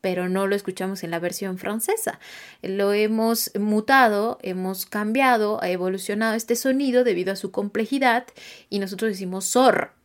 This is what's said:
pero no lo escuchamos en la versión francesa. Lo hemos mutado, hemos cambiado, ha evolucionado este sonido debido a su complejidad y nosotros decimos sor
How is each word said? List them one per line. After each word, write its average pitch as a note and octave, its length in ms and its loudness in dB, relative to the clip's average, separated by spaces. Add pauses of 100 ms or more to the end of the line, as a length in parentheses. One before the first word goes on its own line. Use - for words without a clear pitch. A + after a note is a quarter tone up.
pero F3+ 260 -2
no F#3+ 200 0
lo G3+ 80 2
escuchamos F#3+ 480 -6
en E3 80 -6
la E3+ 80 -4
versión F#3 360 -6
francesa. A3 600 -4 (420)
Lo G3 320 0
hemos A3 600 2
mutado, G#3+ 880 4
hemos F#3 420 -6
cambiado, G#3+ 800 2
ha F3+ 80 -2
evolucionado F#3+ 640 -2
este A3+ 220 -2
sonido C4 480 2
debido F#3+ 280 0
a G3 40 -4
su F#3+ 160 -8
complejidad A3+ 760 0 (420)
y G3+ 120 -4
nosotros G3+ 320 -4
decimos F#3 320 -6
sor - 480 4 (120)